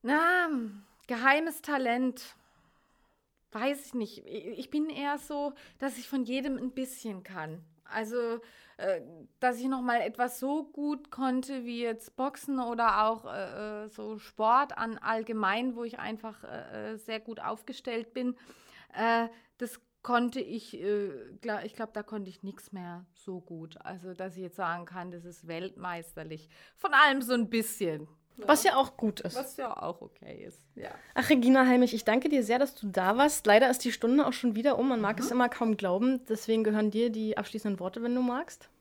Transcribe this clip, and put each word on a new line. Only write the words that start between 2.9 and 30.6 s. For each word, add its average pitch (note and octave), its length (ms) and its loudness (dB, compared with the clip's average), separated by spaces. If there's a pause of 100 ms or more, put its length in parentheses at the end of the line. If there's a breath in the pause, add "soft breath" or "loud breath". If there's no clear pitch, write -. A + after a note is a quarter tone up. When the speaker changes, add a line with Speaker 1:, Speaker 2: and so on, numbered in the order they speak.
Speaker 1:
Weiß C#4 340 -4
ich - 80 -16
nicht. A3+ 320 -8
Ich, F3 200 -10 (140)
ich C4 100 -12
bin D4+ 200 -2
eher C#4+ 280 -4
so, C#4+ 360 -6 (260 loud breath)
dass B3+ 180 -6
ich B3 120 -16
von C4+ 140 -2
jedem C4 340 -2
ein B3+ 140 -6
bisschen A#3 520 -8
kann. D#3+ 400 -10 (220)
Also, A3+ 540 -4 (380 soft breath)
äh, F#3 240 -2 (380)
dass B3 200 0
ich B3+ 80 -2
noch C4 140 -2
mal A#3+ 200 2
etwas A#3+ 380 -2
so C#4+ 240 -2
gut D4 480 -6
konnte C4 540 -2
wie A#3+ 180 -6
jetzt A3+ 320 -6
Boxen C#4 440 -4
oder A3+ 460 4
auch, A3 260 0
äh, G#3 540 -8
äh, G#3+ 40 -16
so G#3+ 280 -10
Sport B3 600 2
an A3+ 200 -6
allgemein, A3+ 800 -2
wo A#3+ 80 -8
ich A#3 160 -10
einfach, A3 440 -10
äh, - 500 -10
äh, G#3+ 40 -12
sehr A3 220 -8
gut A3 200 -12
aufgestellt A3+ 760 -8
bin, B3 220 -4 (600 loud breath)
äh, A#3 320 2 (320 soft breath)
das A#3+ 200 -10 (220)
konnte B3 400 0
ich, G#3 400 -8
äh, G3+ 300 -2 (300)
gla-, G#3+ 220 -4
ich G#3+ 120 -10
glaub, A3 180 -8
da G#3 100 -6
konnte G#3 260 -8
ich - 140 -18
nix G3 300 -12
mehr F3 400 -12
so F#3 260 -12
gut. E3 460 -14
Also, F#3 280 -12
dass F#3 220 -10
ich F#3 60 -12
jetzt F3+ 160 -10
sagen F3 280 -4
kann, F3+ 260 -12
das F3 120 -14
ist E3+ 240 -18
weltmeisterlich. E3 1000 -10 (260 soft breath)
Von E4 180 -2
allem C#4 280 8
so A#3+ 120 0
ein A#3 160 2
bisschen. F3 580 -2 (300)
Speaker 2:
Was D4 260 6
ja C4 140 6
auch C4 200 2
gut G#3 220 -2
ist. F#3 160 -6
Speaker 1:
Was C4+ 220 -6
ja A#3+ 220 -6
auch - 220 -8
okay - 440 -18
ist, - 140 -20 (140)